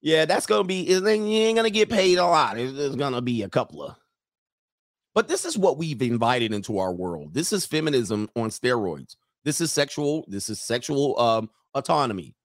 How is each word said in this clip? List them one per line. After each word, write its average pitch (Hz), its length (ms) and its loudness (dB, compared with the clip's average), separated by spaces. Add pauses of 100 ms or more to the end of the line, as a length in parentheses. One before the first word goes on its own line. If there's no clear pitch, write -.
Yeah, 156 240 4
that's 175 220 2
gonna 208 160 2
be, 185 260 -2
it 190 160 4
ain't, 214 220 2
you 214 140 2
ain't 220 160 4
gonna 226 140 2
get 214 200 2
paid 185 280 4
a 180 80 4
lot. 139 320 4
It's, 131 200 -6
it's 139 160 -2
gonna 127 260 -2
be 120 220 -2
a 95 60 -6
couple 98 340 -2
of, 139 140 -14 (1200)
but 220 100 2
this 349 180 -4
is 320 140 -6
what 170 200 2
we've 156 220 -6
invited 120 540 0
into 101 240 -4
our 92 140 -2
world. 85 420 -8
This 165 180 -2
is 196 140 -2
feminism 123 720 -2
on 113 140 -2
steroids. 104 680 -2 (260)
This 147 180 -2
is 160 120 -2
sexual, 147 560 -2
this 98 200 -8
is 107 120 -8
sexual, 139 580 0
um, 113 320 2 (240)
autonomy. 135 720 -2